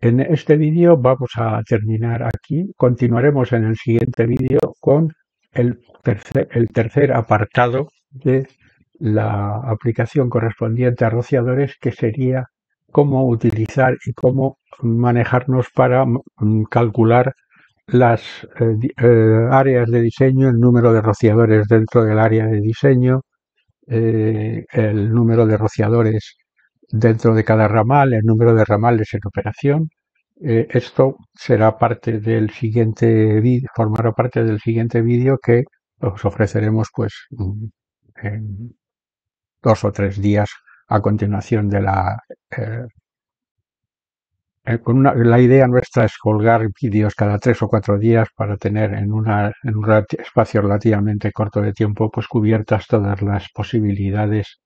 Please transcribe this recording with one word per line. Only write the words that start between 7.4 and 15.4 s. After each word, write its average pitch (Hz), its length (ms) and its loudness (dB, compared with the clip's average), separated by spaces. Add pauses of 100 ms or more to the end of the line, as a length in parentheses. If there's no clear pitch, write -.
de 131 380 -2 (520)
la 107 580 -2
aplicación 120 720 -2
correspondiente 117 760 -2
a 113 60 0
rociadores, 127 680 -2
que 123 120 -4
sería 127 540 -4 (440)
cómo 135 380 2
utilizar 117 680 0 (100)
y 117 80 -8
cómo 135 440 -2 (240)
manejarnos 120 920 0